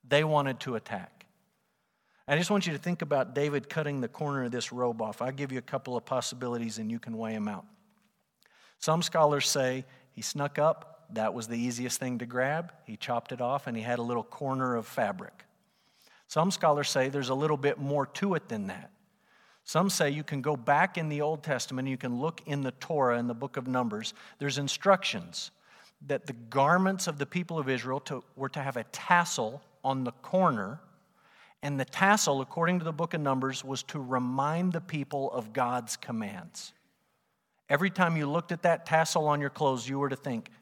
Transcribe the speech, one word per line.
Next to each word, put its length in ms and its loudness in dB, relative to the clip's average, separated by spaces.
They 220 6
wanted 360 2
to 160 -4
attack. 500 -8
I 120 4
just 120 0
want 160 4
you 60 0
to 60 -4
think 240 -2
about 320 0
David 340 0
cutting 320 -2
the 80 -4
corner 360 -4
of 60 -4
this 220 -6
robe 300 -2
off. 180 -4
I'll 100 -2
give 220 -6
you 60 -4
a 40 -8
couple 320 -6
of 120 -4
possibilities 720 -4
and 120 -4
you 80 -4
can 200 -8
weigh 180 -4
'em 120 -4
out. 180 -8
Some 240 2
scholars 460 4
say 360 0
he 120 -14
snuck 360 -4
up. 520 0
That 240 0
was 140 -6
the 100 -4
easiest 420 -2
thing 200 -2
to 60 -6
grab. 460 0
He 100 -12
chopped 340 -4
it 120 -4
off 240 0
and 100 -4
he 60 -4
had 160 0
a 40 -2
little 220 -2
corner 500 -2
of 120 -2
fabric. 580 -4
Some 220 2
scholars 380 4
say 220 2
there's 180 -2
a 60 2
little 240 2
bit 200 2
more 280 0
to 280 -2
it 140 -4
than 200 -4
that. 220 -12
Some 220 2
say 220 2
you 140 -4
can 180 -4
go 140 0
back 420 4
in 100 -2
the 140 -2
Old 200 -2
Testament 440 -2
and 40 -2
you 60 -2
can 240 -4
look 260 -4
in 160 -2
the 100 -2
Torah, 460 2
in 100 0
the 60 -2
book 220 -6
of 100 -4
Numbers. 460 0
There's 200 -2
instructions 920 0
that 240 -2
the 60 -8
garments 720 2
of 120 -4
the 60 0
people 340 -4
of 100 -2
Israel 320 -2
to, 240 -8
were 140 -4
to 120 -6
have 140 -4
a 80 -4
tassel 800 2
on 220 0
the 80 -4
corner. 680 0
And 180 -2
the 60 0
tassel, 560 4
according 380 0
to 40 -6
the 80 -4
book 220 -2
of 80 -2
Numbers, 420 0
was 200 -6
to 140 -8
remind 760 0
the 80 -2
people 500 -4
of 220 -6
God's 420 -2
commands. 800 -10
Every 180 4
time 300 2
you 80 0
looked 260 -2
at 120 -6
that 200 4
tassel 420 2
on 140 4
your 80 0
clothes, 400 0
you 100 -2
were 120 0
to 60 -4
think, 340 -6